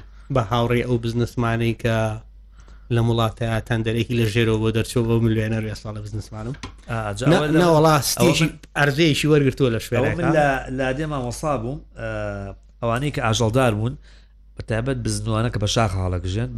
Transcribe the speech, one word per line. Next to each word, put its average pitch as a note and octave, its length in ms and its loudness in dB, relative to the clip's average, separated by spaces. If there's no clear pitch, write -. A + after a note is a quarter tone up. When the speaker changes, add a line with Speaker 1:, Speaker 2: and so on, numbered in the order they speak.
Speaker 1:
بە B2+ 160 2
هاوڕێی A#2+ 380 2
ئەو B2 160 2
بزنسمانەی A#2 760 -2
کە A2+ 160 0
لە A#2 140 4
وڵاتەیە A2+ 500 0
تەندەرێکی A2+ 520 -2
لە A#2 120 2
ژێرەوە A2 300 2
بۆ A2 140 2
دەرچووە A2+ 320 0
بۆ A#2 160 2
ملیۆنەر A2 380 0
ێستا G#2+ 240 -12
لە G#2+ 80 -10
بزنسمانم. G#2+ 500 -10
Speaker 2:
ئا، A2 280 -4
جا B2 80 -2
Speaker 1:
نە، D#3 80 4
Speaker 2:
ئەوە D3+ 200 2
لە، D#3+ 80 6
Speaker 1:
نە، F3+ 120 6
وەڵا D#3 220 6
Speaker 2:
ئەوە C#3 140 2
Speaker 1:
ستیشی D#3+ 340 4
Speaker 2:
من، D3+ 80 0
Speaker 1:
ئەرزەیەکی D3 520 2
وەرگرتووە C#3 440 4
لە G#2+ 60 -2
Speaker 2:
ئەوە B2+ 380 0
من - 60 -2
Speaker 1:
شوێنەکە. D#3+ 120 2
Speaker 2:
لە، D3 120 6
لە C3 80 -2
دێما D3+ 280 -4
وەسا C#3+ 360 -4
بووم، C3+ 180 -6
ئە، A2+ 80 -8
ئەوانەی B2 360 -2
کە C#3+ 100 -2
ئاژەڵدار A2+ 520 2
بوون، A#2+ 160 -2
بە - 120 -12
تایبەت A#2+ 360 -2
بزنوانە A2 480 -2
کە A2+ 100 -6
بە G#2 120 0
شاخ A2+ 160 2
هەڵەگژێن، F#2 560 -2